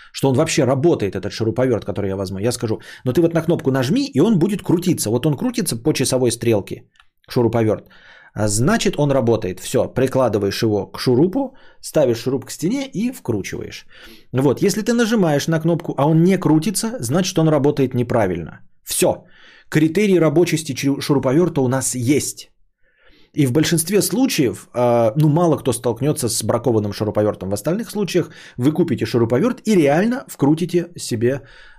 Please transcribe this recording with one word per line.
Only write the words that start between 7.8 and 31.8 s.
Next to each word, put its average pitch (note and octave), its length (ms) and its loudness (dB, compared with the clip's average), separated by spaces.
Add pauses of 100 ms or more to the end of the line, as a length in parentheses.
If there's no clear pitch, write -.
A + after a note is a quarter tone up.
А G#2+ 140 -2
значит, D3 520 0
он D3 120 2
работает. A2+ 480 0
Всё, G#2 280 -2
прикладываешь A#2+ 760 0
его G#2 240 0
к - 120 -14
шурупу, F#3 560 0 (260)
ставишь B2 380 0
шуруп C3 260 -4
к - 60 -14
стене C4 360 -4
и A#3+ 240 -4
вкручиваешь». - 760 -8 (460)
Вот, C3+ 320 2
если G3 180 2
ты A#3 120 0
нажимаешь G#3 540 2
на D#3+ 120 0
кнопку, D#3+ 380 -2
а C#3 100 2
он D#3+ 160 6
не F#3+ 140 4
крутится, F#3+ 600 0
значит, D#3+ 380 -2
он D#3+ 120 4
работает C#3+ 440 2
неправильно. A2 680 -2 (220)
Всё. - 420 -2 (440)
Критерий E3+ 500 2
рабочести D#3 540 2
чу-, C#3 260 -2
шуруповёрта C#3+ 600 2
у B2+ 60 2
нас B2+ 260 -2
есть. B2+ 580 -2 (840)
И C#3+ 120 2
в A#2+ 60 2
большинстве D#3+ 500 2
случаев, E3 720 0
а, A#2+ 420 2
ну, D3+ 140 4
мало D#3+ 280 2
кто A#2 160 -2
столкнётся B2+ 540 -2
с - 160 -4
бракованным A2 480 0
шуруповёртом. G#2 580 -2
В G2+ 40 -4
остальных F3+ 380 -4
случаях F3+ 400 -2 (260)
вы B2+ 140 2
купите C3 340 0
шуруповёрт B2 600 0
и G#3+ 80 4
реально F3+ 520 2
вкрутите E3 680 0
себе, B2 440 -2 (380)